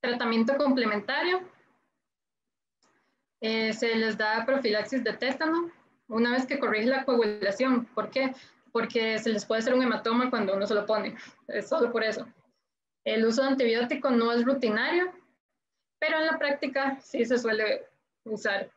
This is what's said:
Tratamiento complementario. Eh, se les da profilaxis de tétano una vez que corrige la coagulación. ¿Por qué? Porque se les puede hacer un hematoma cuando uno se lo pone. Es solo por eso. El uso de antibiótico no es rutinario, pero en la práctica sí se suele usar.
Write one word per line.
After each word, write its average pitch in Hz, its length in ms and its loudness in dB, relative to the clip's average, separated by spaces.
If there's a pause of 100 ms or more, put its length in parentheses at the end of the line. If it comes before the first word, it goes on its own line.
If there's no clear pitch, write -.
Tratamiento 240 560 0
complementario. 262 840 0 (2000)
Eh, 220 320 0
se 226 240 0
les 220 200 0
da 220 280 0
profilaxis 233 600 0
de 214 80 0
tétano 320 580 -2 (380)
una 233 240 2
vez 254 140 0
que 285 120 -4
corrige 214 280 0
la 262 180 2
coagulación. 233 840 2
¿Por 196 240 -6
qué? 262 240 -2 (380)
Porque 226 460 0
se 226 120 -2
les 208 140 -2
puede 220 160 0
hacer 247 140 2
un 254 80 4
hematoma 240 480 0
cuando 208 240 0
uno 196 120 0
se 226 80 0
lo 202 120 0
pone. 214 300 0 (300)
Es 208 220 -6
solo 254 220 2
por 220 140 -2
eso. 220 220 -4 (800)
El 220 200 2
uso 233 180 2
de 269 60 2
antibiótico 254 600 0
no 233 220 4
es 240 120 2
rutinario, 269 680 0 (840)
pero 320 200 0
en 311 80 2
la 311 120 0
práctica 277 640 -2
sí 240 240 -4
se 240 140 2
suele 214 480 -2 (380)
usar. 202 520 -4